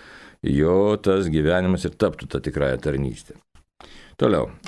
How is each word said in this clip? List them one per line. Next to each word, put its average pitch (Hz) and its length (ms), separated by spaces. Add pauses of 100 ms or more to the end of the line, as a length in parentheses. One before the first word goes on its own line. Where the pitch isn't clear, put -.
(420)
jo 90 540
tas 95 360
gyvenimas 90 560
ir - 80
taptų 82 320
tą - 160
tikrąją 67 400
tarnystę. 67 540 (840)
Toliau, 92 300 (180)